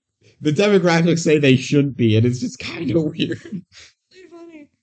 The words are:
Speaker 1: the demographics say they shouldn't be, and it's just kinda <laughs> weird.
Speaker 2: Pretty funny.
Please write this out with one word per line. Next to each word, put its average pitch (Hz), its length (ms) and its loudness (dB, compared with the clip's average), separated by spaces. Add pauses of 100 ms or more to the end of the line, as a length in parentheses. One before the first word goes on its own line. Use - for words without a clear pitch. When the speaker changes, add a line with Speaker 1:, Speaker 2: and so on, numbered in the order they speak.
(400)
Speaker 1:
the 151 120 -2
demographics 170 680 2
say 156 200 2
they 135 180 4
shouldn't 139 420 0
be, 113 180 2
and 113 80 4
it's 123 160 -2
just - 180 -8
kinda - 420 -6
<laughs> - 0 -
weird. 160 400 -4
Speaker 2:
Pretty - 880 -20
funny. 330 400 -20 (120)